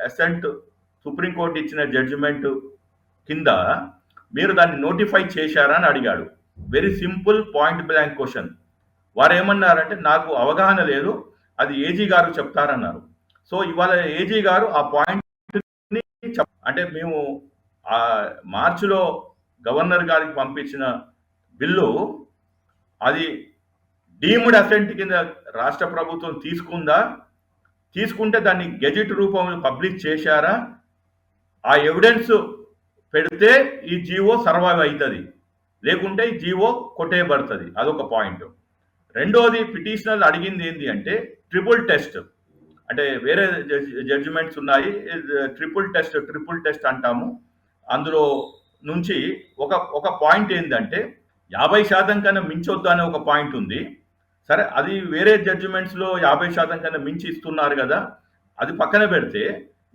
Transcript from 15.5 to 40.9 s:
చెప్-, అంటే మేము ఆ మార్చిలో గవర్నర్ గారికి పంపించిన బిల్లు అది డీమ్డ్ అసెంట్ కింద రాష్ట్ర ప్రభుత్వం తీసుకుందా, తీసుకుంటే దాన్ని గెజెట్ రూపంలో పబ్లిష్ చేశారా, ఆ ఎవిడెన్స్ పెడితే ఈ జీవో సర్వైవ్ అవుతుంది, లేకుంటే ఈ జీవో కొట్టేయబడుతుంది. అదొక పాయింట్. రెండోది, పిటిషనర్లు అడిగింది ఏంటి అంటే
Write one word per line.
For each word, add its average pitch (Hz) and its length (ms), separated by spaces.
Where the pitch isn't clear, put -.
చెప్-, 233 200
అంటే 170 280
మేము 151 480
ఆ 113 420
మార్చిలో 175 840
గవర్నర్ 170 340
గారికి 160 280
పంపించిన 135 680
బిల్లు 156 720
అది 156 500
డీమ్డ్ 233 360
అసెంట్ 208 380
కింద 185 180
రాష్ట్ర 135 300
ప్రభుత్వం 165 580
తీసుకుందా, 170 720
తీసుకుంటే 214 440
దాన్ని 180 460
గెజెట్ 208 260
రూపంలో 190 480
పబ్లిష్ 165 460
చేశారా, 156 600
ఆ 135 100
ఎవిడెన్స్ 214 840
పెడితే 202 720
ఈ 175 160
జీవో 196 440
సర్వైవ్ 175 340
అవుతుంది, 135 500
లేకుంటే 196 460
ఈ 214 100
జీవో 185 580
కొట్టేయబడుతుంది. 139 840
అదొక 143 320
పాయింట్. 98 320
రెండోది, 226 480
పిటిషనర్లు 214 600
అడిగింది 170 420
ఏంటి 147 220
అంటే 170 480